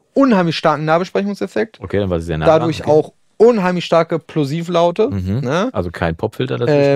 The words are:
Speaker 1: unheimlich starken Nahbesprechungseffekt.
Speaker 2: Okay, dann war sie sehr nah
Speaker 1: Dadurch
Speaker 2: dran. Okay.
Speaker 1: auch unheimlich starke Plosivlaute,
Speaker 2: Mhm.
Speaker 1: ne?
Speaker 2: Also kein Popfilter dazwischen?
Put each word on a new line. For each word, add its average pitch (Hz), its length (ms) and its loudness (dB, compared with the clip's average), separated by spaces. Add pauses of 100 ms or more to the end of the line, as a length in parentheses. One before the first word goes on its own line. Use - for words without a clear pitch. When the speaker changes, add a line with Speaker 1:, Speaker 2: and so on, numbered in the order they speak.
(140)
Speaker 1:
unheimlich 202 420 2
starken 156 300 0
Nahbesprechungseffekt. 196 960 -2
Speaker 2:
Okay, 95 180 -4
dann 98 120 -2
war 85 80 0
sie 82 80 -8
sehr 82 100 -4
nah 80 80 -2
Speaker 1:
Dadurch 160 360 2
Speaker 2:
dran. - 100 -2
Okay. 151 160 4
Speaker 1:
auch - 60 -20 (260)
unheimlich 185 460 4
starke 165 320 2
Plosivlaute, 170 920 -2
Speaker 2:
Mhm. 98 300 -4
Speaker 1:
ne? 170 300 -2
Speaker 2:
Also 87 200 -4
kein 85 240 -4
Popfilter 127 420 -4
dazwischen? 143 220 2 (160)